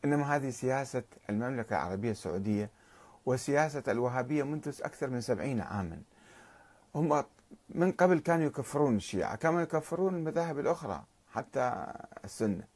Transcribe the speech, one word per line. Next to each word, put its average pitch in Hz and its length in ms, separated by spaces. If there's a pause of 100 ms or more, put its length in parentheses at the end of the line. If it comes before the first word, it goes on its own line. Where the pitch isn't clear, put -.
إنما 143 300
هذه 139 140
سياسة 127 540 (260)
المملكة 117 440
العربية 95 380
السعودية 101 580 (560)
وسياسة 143 640
الوهابية 127 560
منذ 147 380
أكثر 147 280
من 123 120
سبعين 117 400
عاما. 85 400 (920)
هم 147 280 (460)
من 180 220
قبل 180 280
كانوا 165 260
يكفرون 143 500
الشيعة 95 400
كما 165 260
يكفرون 165 540
المذاهب 160 440
الأخرى 135 440 (300)
حتى 123 520 (400)
السنة 101 380 (120)